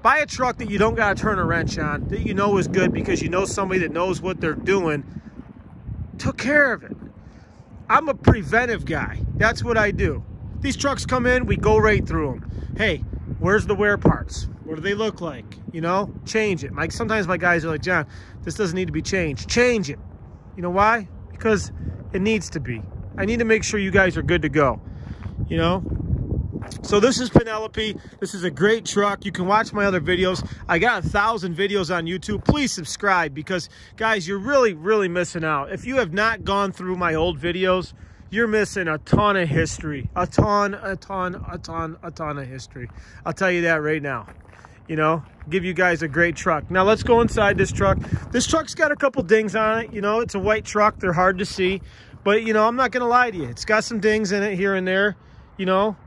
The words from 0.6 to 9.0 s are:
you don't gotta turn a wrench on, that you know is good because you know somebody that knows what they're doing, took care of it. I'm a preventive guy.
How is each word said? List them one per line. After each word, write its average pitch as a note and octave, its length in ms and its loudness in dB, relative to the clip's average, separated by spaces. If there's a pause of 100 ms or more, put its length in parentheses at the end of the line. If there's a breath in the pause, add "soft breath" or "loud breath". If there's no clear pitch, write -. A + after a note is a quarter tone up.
you G3+ 80 -2
don't A3 180 4
gotta G#3 240 0
turn G#3 200 0
a E3+ 60 0
wrench E3 340 -2
on, D3 300 -4
that G3+ 120 -4
you G3+ 140 -2
know G3+ 220 2
is F3+ 100 2
good F#3 260 2
because - 300 -2
you D#3+ 60 -2
know F#3 160 0
somebody F#3 340 -2
that E3 120 -2
knows E3+ 300 -2
what F3+ 180 -4
they're D#3 140 -2
doing, D#3 500 0 (1160 loud breath)
took - 180 -2
care C#4+ 340 4
of F#3+ 120 -6
it. - 120 -12 (960 loud breath)
I'm D4 200 4
a C4 40 0
preventive A3 720 2
guy. C3 340 -4 (160)